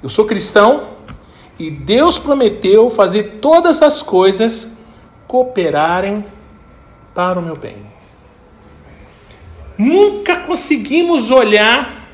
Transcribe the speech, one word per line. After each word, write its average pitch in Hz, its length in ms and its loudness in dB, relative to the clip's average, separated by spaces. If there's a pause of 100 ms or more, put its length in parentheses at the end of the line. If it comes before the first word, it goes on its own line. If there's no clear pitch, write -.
Eu 135 80 -12
sou 220 160 0
cristão 214 640 2 (680)
e 156 120 -10
Deus 202 480 0
prometeu 233 720 2
fazer 208 500 -2
todas 330 400 2
as 294 220 2
coisas 190 760 -2 (500)
cooperarem 190 960 -2 (920)
para 180 240 -2
o 170 40 -6
meu 165 140 -10
bem." 104 300 -16 (1900)
Nunca 370 580 2
conseguimos 311 920 -2
olhar 233 840 2